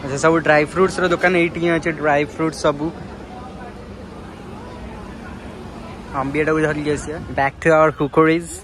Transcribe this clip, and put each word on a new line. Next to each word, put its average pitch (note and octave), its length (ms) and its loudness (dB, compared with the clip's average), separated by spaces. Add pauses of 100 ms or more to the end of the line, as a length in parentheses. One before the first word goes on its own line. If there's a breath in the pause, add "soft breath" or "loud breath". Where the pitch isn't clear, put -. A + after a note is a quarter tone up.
ଆଚ୍ଛା, C#3 140 -4
ସବୁ D#3+ 200 4
dry D3+ 280 6
ଫ୍ରୁଟ୍ସର F3+ 420 2
ଦୋକାନ F3+ 280 2
ଏଇଠି E3+ 240 2
ହିଁ E3+ 100 2
ଅଛି, E3 220 2
dry D3 340 2
fruits D#3 360 -2
ସବୁ। D3+ 240 2 (3250)
ଆମ୍ବିଆଟାକୁ D3 460 2
ଧରିକି D3+ 300 -2
ଆସିବା। D3 280 -4
ବ୍ୟାକ୍ C3+ 420 -2
ଟୁ - 80 2
ଆୱାର D#3 200 8 (100)
kukuri's। D#3+ 520 4 (120)